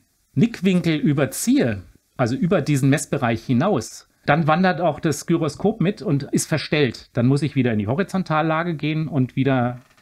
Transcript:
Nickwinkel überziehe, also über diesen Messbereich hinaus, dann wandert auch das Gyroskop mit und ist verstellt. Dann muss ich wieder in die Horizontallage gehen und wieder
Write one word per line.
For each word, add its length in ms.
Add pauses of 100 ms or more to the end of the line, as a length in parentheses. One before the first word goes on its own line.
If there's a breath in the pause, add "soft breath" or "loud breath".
(360)
Nickwinkel 600
überziehe, 840 (360)
also 180
über 260
diesen 300
Messbereich 520
hinaus, 640 (200)
dann 180
wandert 360
auch 180
das 260
Gyroskop 560
mit 220
und 200
ist 240
verstellt. 680
Dann 120
muss 160
ich 140
wieder 180
in 60
die 80
Horizontallage 880
gehen 320
und 280
wieder 440 (220)